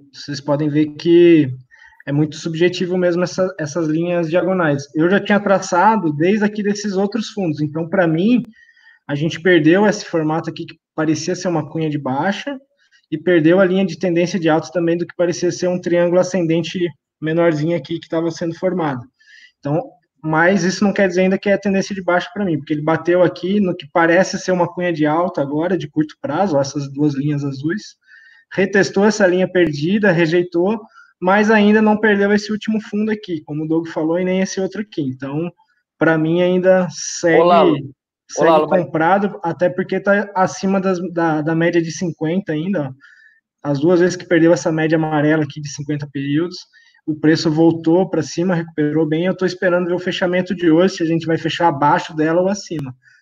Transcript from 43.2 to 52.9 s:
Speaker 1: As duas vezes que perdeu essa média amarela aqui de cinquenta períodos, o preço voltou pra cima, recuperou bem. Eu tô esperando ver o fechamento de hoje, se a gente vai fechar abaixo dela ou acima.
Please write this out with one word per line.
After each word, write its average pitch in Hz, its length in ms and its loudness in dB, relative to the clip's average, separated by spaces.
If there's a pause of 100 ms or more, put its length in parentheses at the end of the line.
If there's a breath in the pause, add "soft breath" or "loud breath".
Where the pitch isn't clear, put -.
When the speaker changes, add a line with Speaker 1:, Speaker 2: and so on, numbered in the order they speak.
Speaker 1:
As 143 180 -4
duas 170 200 4
vezes 180 160 2
que - 100 -14
perdeu 165 280 4
essa 170 180 0
média 160 260 0
amarela 156 460 2
aqui 147 160 -10
de 147 80 -10
cinquenta 147 420 -8
períodos, 147 460 -4 (500 soft breath)
o 156 80 -2
preço 156 380 2
voltou 165 580 2
pra 160 140 -2
cima, 175 320 -2
recuperou 156 500 -2
bem. 156 200 -2
Eu 185 100 0
tô 185 100 -2
esperando 180 420 0
ver 170 60 -2
o 175 60 -2
fechamento 180 560 -2
de 175 160 2
hoje, 180 240 4
se 175 80 -4
a - 20 0
gente 160 200 -2
vai 165 120 0
fechar 165 300 -2
abaixo 156 480 0
dela 160 240 0
ou 185 80 2
acima. 160 480 -8 (260 soft breath)